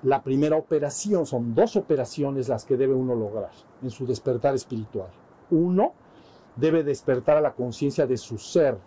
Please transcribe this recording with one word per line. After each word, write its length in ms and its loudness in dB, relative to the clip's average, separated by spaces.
La 180 2
primera 360 2
operación, 680 0
son 300 -4
dos 220 2
operaciones 720 -2
las 160 -2
que 100 2
debe 180 2
uno 220 0
lograr 360 -4
en 80 -8
su 160 -10
despertar 480 0
espiritual. 580 -6
Uno, 440 2
debe 260 2
despertar 540 2
a 40 4
la 120 0
conciencia 520 -2
de 120 0
su 200 -10
ser 500 2